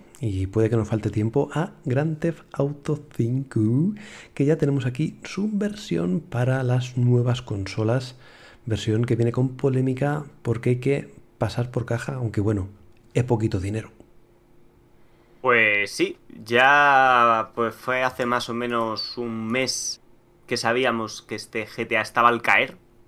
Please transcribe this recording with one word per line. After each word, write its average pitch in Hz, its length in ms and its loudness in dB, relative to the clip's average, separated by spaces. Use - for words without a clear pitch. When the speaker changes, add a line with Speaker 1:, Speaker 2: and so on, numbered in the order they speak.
Speaker 1:
y 95 260 -2
puede 110 240 2
que 120 60 2
nos 107 120 0
falte 107 220 -2
tiempo, 113 420 0
a 160 200 -4
Grand 151 360 -2
Theft 165 240 -4
Auto 147 460 -4
cinco, 127 800 0
que 139 100 0
ya 156 100 4
tenemos 139 300 0
aquí 127 380 -4
su 208 280 -6
versión 185 680 -4
para 127 420 -2
las 123 340 -2
nuevas 123 460 2
consolas, 110 760 -4
versión 110 380 0
que 117 100 0
viene 117 160 2
con 127 260 -2
polémica 135 680 0
porque 120 260 -2
hay 123 100 2
que 139 320 -2
pasar 120 320 -4
por 117 160 -4
caja, 117 260 -4
aunque 120 260 -4
bueno, 98 300 0
es 123 80 2
poquito 110 360 0
dinero. 101 300 -6
Speaker 2:
Pues 110 480 4
sí, 175 300 -2
ya, 127 1300 6
pues 117 180 -2
fue 127 300 -4
hace 127 240 -2
más 120 220 0
o 117 40 -6
menos 117 640 -4
un 113 300 -6
mes - 560 -4
que 123 100 -4
sabíamos 117 680 -2
que - 100 -12
este 107 320 -10
G 113 220 -8
T 110 100 0
A 110 40 2
estaba 120 280 2
al 117 140 0
caer, 110 340 2